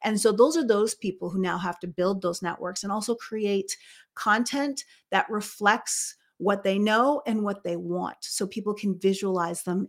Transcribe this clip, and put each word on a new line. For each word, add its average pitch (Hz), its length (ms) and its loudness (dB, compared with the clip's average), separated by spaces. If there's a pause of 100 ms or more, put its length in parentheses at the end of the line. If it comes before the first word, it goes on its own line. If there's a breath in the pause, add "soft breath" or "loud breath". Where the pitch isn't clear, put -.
And 214 160 0
so 220 120 4
those 226 260 6
are 294 80 2
those 220 300 2
people 180 340 -6
who 190 120 -2
now 175 160 0
have 180 220 -4
to 180 80 -10
build 185 340 0
those 175 200 -2
networks 180 420 -6
and 196 80 -4
also 220 240 -2
create 202 600 -2 (400 loud breath)
content 269 680 0 (280 soft breath)
that 190 180 2
reflects 208 840 -2 (240)
what 196 240 0
they 196 140 2
know 233 480 2
and 220 160 0
what 202 220 -4
they 175 120 -4
want, 180 460 -4
so - 240 -4
people 208 300 -4
can 190 240 -4
visualize 185 640 0
them 185 260 -2